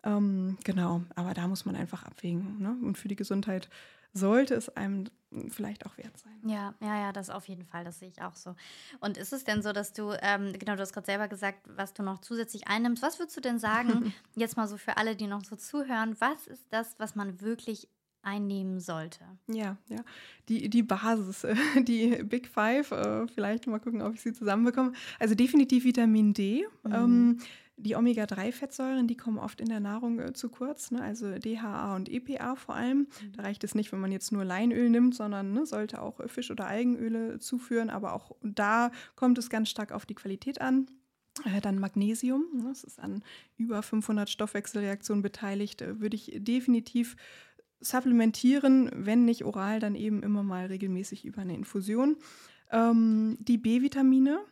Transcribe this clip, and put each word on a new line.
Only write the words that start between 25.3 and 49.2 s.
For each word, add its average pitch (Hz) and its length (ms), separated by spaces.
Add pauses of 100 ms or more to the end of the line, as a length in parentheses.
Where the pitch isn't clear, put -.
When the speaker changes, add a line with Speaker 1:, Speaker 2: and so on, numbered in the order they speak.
Speaker 1:
definitiv 254 500
Vitamin 220 500
D. 226 320 (180)
Speaker 2:
Mhm. 214 80
Speaker 1:
Ähm, 240 460 (420)
die 214 140
Omega-drei-Fettsäuren, 240 1120
die 233 100
kommen 220 220
oft - 220
in 226 80
der 220 100
Nahrung, 226 400
äh, - 140
zu 247 160
kurz, 262 420
ne? 247 120
Also 208 360
D 220 220
H 220 120
A 202 240
und 190 120
E 247 120
P 262 200
A 254 160
vor - 180
allem. 262 240
Speaker 2:
Mhm. 214 380
Speaker 1:
Da 208 80
reicht 202 180
es 208 140
nicht, 208 160
wenn 196 80
man 190 120
jetzt 190 200
nur 202 120
Leinöl 233 460
nimmt, 247 240
sondern, 202 380
ne, 269 120
sollte 214 380
auch, - 180
äh, 240 80
Fisch- - 220
oder 214 160
Algenöle 226 720
zuführen. 233 520
Aber 196 240
auch - 180 (100)
da 220 480 (240)
kommt 247 240
es 240 100
ganz 220 200
stark - 240
auf - 140
die 208 80
Qualität 196 460
an. 262 260 (580)
Äh, 202 160
dann 196 180
Magnesium, 226 760
ne, 240 160
das 262 160
ist - 140
an 202 240 (340)
über 226 260
fünfhundert 214 460
Stoffwechselreaktionen 208 920
beteiligt, 202 600
äh, 214 180
würde 214 160
ich - 220
definitiv 240 800 (640)
supplementieren, 254 1120
wenn 220 320